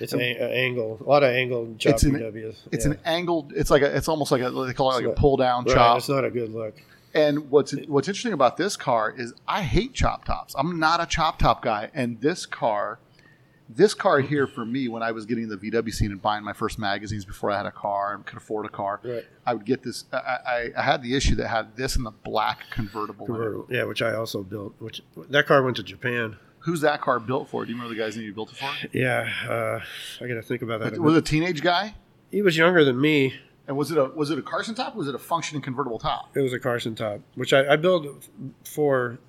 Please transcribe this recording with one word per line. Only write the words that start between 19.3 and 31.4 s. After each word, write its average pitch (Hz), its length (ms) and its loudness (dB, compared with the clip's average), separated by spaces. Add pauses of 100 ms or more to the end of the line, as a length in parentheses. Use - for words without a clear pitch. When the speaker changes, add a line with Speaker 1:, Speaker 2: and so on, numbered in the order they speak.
Speaker 2:
I 123 100 0
would 107 120 -8
get 123 160 0
this. - 300 -10
I, 135 40 -2
I, 123 640 -4
I 117 40 0
had 139 200 2
the 120 120 -2
issue 135 200 4
that 113 140 -2
had 110 280 -4
this 131 200 -4
in 131 60 0
the 120 80 -6
black 110 500 -2 (100)
convertible 104 560 -6
in 123 60 -4
it. - 20 -2
Speaker 1:
Convertible, 110 360 -4
yeah, 120 140 0
which 107 160 -4
I 113 140 0
also 110 280 -4
built. 101 360 -10
Which - 240 -14 (260)
that 143 180 2
car 143 160 6
went 127 140 0
to 110 60 -6
Japan. 110 540 -6 (240)
Speaker 2:
Who's 165 200 -2
that 147 220 2
car 123 180 0
built 127 300 -4
for? 113 160 -4
Do 113 40 -8
you 117 60 -6
remember 117 180 -8
the 107 80 -4
guy's 107 140 -4
name 113 80 -8
you 107 80 -10
built 107 200 -10
it - 40 -20
for? 139 140 -8 (260)
Speaker 1:
Yeah, 120 320 0 (180)
uh, 113 760 -6
I 123 40 -8
gotta 117 140 -4
think 120 200 -4
about 113 180 -4
that. 113 180 -4
Speaker 2:
Was 160 160 4
it 165 40 8
a - 40 4
teenage 160 380 0